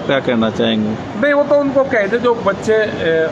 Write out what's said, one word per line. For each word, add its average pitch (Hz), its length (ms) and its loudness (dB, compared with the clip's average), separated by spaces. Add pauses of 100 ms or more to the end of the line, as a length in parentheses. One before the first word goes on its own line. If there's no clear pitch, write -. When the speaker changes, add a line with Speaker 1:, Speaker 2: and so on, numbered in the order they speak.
Speaker 1:
क्या 139 140 0
कहना 117 300 0
चाहेंगे? 110 400 0 (320)
Speaker 2:
नहीं, 285 120 2
वो 285 100 4
तो 294 120 2
उनको 277 280 2
कह 233 240 0
दे, 226 120 0
जो 233 160 2
बच्चे, 196 380 -2
ए, 175 580 0